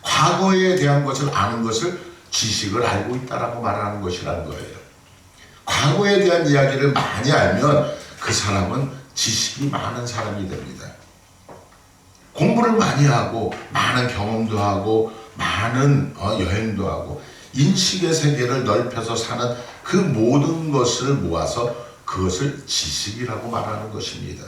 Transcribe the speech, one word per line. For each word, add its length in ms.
과거에 720
대한 280
것을 300
아는 300
것을 380
지식을 540
알고 320
있다라고 440
말하는 400
것이라는 440
거예요. 300
과거에 540
대한 280
이야기를 440
많이 400
알면 680
그 140
사람은 580
지식이 560
많은 360
사람이 420
됩니다. 380
공부를 400
많이 320
하고 480
많은 380
경험도 500
하고 520
많은, 840
어, 220
여행도 500
하고 320
인식의 600
세계를 520
넓혀서 500
사는 400
그 120
모든 760
것을 420
모아서 640
그것을 640
지식이라고 840
말하는 420
것입니다. 560